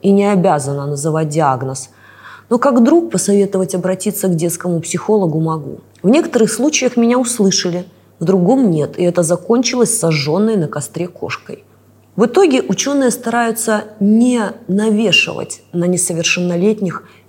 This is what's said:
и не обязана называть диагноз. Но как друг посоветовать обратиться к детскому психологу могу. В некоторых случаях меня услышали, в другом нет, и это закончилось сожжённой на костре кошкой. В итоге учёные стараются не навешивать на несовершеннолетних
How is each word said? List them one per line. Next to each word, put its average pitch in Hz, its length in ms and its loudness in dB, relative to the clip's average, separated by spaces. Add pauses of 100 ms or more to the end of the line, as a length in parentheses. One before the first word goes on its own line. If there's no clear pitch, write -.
и 202 100 2
не 202 140 4
обязана 151 600 0
называть 151 440 -2
диагноз. 135 600 -2 (580)
Но 240 80 2
как 233 260 4
друг 330 260 4
посоветовать 190 640 0
обратиться 185 540 -4
к 175 80 2
детскому 170 460 -2
психологу 175 580 0
могу. 160 400 -4 (240)
В 180 60 4
некоторых 262 420 2
случаях 254 460 0
меня 233 200 2
услышали, 185 680 0 (340)
в 170 60 -4
другом 196 440 4
нет, 151 300 -2
и 180 40 0
это 175 200 2
закончилось 233 760 0
сожжённой 165 600 0
на 156 100 0
костре 165 400 -8
кошкой. - 560 -12 (540)
В 214 80 4
итоге 262 360 2
учёные 269 500 0
стараются 226 720 -2 (180)
не 226 500 2 (160)
навешивать 208 960 -2 (100)
на 175 140 -2
несовершеннолетних 180 1160 -2 (260)